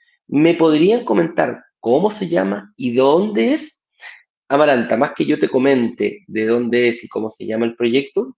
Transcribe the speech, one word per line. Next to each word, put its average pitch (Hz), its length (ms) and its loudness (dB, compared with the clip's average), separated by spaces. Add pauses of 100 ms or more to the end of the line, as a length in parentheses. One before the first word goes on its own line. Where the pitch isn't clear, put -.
(260)
¿Me 160 280 2
podrían 165 500 2
comentar 165 580 -2 (180)
cómo 160 300 2
se - 180 -8
llama 165 480 -4
y 123 180 -6
dónde 202 600 2
es?". - 280 -10 (680)
Amaranta, 135 460 2
más 143 180 0
que 156 120 -2
yo 147 120 0
te 147 100 0
comente 120 800 0
de 107 200 -4
dónde 120 420 0
es 117 160 -4
y 104 40 -16
cómo 107 200 -6
se 104 180 -16
llama 110 200 -2
el 117 100 -6
proyecto, 139 600 -2